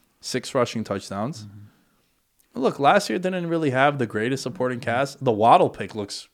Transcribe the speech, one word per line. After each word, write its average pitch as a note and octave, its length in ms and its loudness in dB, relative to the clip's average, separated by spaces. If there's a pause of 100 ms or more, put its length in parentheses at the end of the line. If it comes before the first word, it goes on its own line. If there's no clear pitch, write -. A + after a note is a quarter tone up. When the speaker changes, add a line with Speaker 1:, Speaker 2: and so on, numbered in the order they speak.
(220)
Speaker 1:
six - 320 -8
rushing A#2+ 300 0
touchdowns. G#2 640 -8
Speaker 2:
Mm-hmm. - 1160 -18
Speaker 1:
Look, F#3+ 180 0
last C#3 300 4
year - 80 -2
didn't F3+ 300 -4
really D#3+ 240 0
have C#3 260 4
the B2 80 0
greatest A2+ 380 -4
supporting B2+ 360 -4
cast. B2+ 460 -4
The B2+ 60 4
Waddle A#2+ 400 6
pick G2+ 240 -10
looks - 380 -8